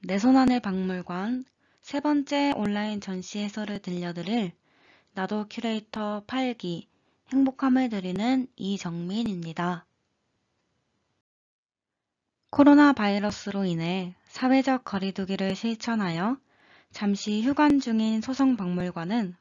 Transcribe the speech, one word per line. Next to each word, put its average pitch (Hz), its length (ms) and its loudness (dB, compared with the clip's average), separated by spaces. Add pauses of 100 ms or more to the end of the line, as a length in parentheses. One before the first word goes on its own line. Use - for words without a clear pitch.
내 185 140 -2
손안의 254 440 4
박물관 185 840 -4 (360)
세 - 200 -6
번째 285 560 2
온라인 208 440 -2
전시 185 380 -8
해설을 208 400 -6
들려드릴 175 720 -4 (640)
나도 208 360 -4
큐레이터 214 800 -6
팔기 240 600 -4 (460)
행복함을 262 560 2
드리는 214 580 -2 (100)
이정민입니다. 175 1300 -4 (2750)
코로나 285 440 8
바이러스로 202 720 -2
인해 175 500 -2 (120)
사회적 262 580 2
거리두기를 190 720 -4
실천하여 220 800 -2 (540)
잠시 208 500 -2
휴관 285 380 4
중인 220 420 0
소성박물관은 185 1200 -2